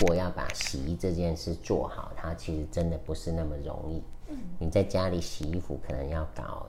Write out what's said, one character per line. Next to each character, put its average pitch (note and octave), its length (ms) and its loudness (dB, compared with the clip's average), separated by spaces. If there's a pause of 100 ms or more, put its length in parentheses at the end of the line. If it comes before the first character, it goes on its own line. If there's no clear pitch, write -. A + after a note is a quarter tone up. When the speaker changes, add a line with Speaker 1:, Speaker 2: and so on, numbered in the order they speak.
Speaker 1:
果 F2 140 10
要 F2+ 160 2
把 C#2+ 240 -2
洗 - 320 -2
衣 E2+ 100 0
这 F2+ 160 0
件 E2 240 2
事 E2 180 -2
做 D2+ 320 0
好， - 300 -6
他 E2+ 180 -2
其 - 220 -4
实 D#3 160 -2
真 E2+ 160 2
的 E2 80 0
不 D#2 180 -4
是 - 160 -4
那 D#3+ 140 0
么 D2+ 140 -2
容 - 340 -4
易。 - 100 -2 (280)
Speaker 2:
嗯。 C#4+ 80 -6 (200)
Speaker 1:
你 - 120 0
在 G2 120 8
家 F#2 260 2
里 F2+ 120 2
洗 - 300 -2
衣 E2+ 100 2
服 C#2+ 260 -2
可 - 80 -2
能 C2+ 140 -2
要 D#2 260 0
搞 - 340 -6